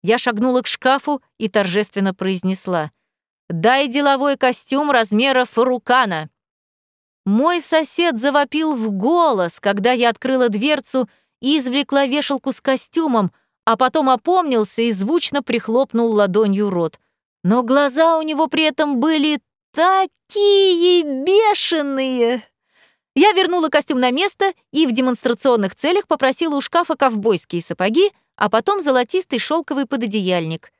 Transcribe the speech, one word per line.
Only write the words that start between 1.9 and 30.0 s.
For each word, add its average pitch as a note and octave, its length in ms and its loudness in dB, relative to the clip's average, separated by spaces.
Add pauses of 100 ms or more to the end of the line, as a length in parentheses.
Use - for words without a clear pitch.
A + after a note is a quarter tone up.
произнесла: F#3 760 -4 (580)
"Дай A#3 380 0
деловой C#4 500 0
костюм C4+ 540 -2
размера B3 540 2
Фарукана". A#3+ 840 0 (960)
Мой D4 360 2
сосед D#4+ 580 -2
завопил C#4+ 560 0
в A3 160 -4
голос, A3+ 680 0
когда G3+ 320 0
я A#3+ 160 2
открыла B3+ 400 0
дверцу C4 600 -2 (320)
и C#4 160 0
извлекла C#4 480 0
вешалку C4+ 460 -4
с - 80 -6
костюмом, C4 720 -2 (340)
а A3+ 120 0
потом C4 320 2
опомнился C4 720 0
и A#3 100 0
звучно C4 500 -2
прихлопнул A#3 680 -2
ладонью G#3 580 2
рот. E3+ 300 -4 (440)
Но A3+ 200 2
глаза C#4+ 540 2
у D#4 40 -2
него D#4 260 -2
при D#4 160 -2
этом D4 360 0
были D4+ 400 0 (340)
такие F#4+ 1300 2 (200)
бешеные. C#4 1200 0 (720)
Я F#4+ 160 6
вернула F4 380 0
костюм C#4+ 300 0
на B3+ 120 2
место F#4+ 400 -2 (200)
и D#4 140 2
в B3+ 60 0
демонстрационных A#3+ 840 0
целях F4+ 320 -2
попросила C#4+ 480 0
у C#4 60 -2
шкафа E4+ 340 -2
ковбойские G#3+ 680 -2
сапоги, A3 500 0 (240)
а G#3 140 -2
потом F#4 320 0
золотистый C4+ 580 0
шёлковый D4 460 -4
пододеяльник. F#3 920 -4